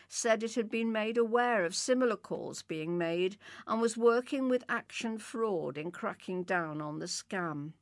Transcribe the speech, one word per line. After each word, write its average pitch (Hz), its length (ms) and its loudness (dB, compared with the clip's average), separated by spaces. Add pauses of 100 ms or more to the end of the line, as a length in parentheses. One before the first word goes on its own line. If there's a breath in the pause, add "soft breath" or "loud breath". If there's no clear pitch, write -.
said 220 360 2
it 226 100 -4
had 220 160 0
been 226 220 0
made 220 260 0
aware 233 480 4
of 170 80 -2
similar 254 420 2
calls - 460 -8
being 160 340 -4
made 175 440 0 (260 loud breath)
and 226 160 0
was 226 160 2
working 247 520 4
with 254 200 4
Action 226 480 -4
Fraud 180 600 -2
in 160 100 -6
cracking 185 540 -4
down 170 360 -2
on 151 200 -6
the 165 80 -6
scam. 160 760 -6